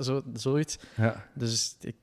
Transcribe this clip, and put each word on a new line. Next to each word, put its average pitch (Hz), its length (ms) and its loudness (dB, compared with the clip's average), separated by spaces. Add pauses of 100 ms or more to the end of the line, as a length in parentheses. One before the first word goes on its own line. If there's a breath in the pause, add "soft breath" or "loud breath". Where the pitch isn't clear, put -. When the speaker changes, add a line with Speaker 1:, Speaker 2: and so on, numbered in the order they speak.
Speaker 1:
Zo, 131 200 0 (120)
zoiets. 135 460 0 (160 soft breath)
Speaker 2:
Ja. 110 380 2
Speaker 1:
Dus 117 480 -2
ik, - 220 -8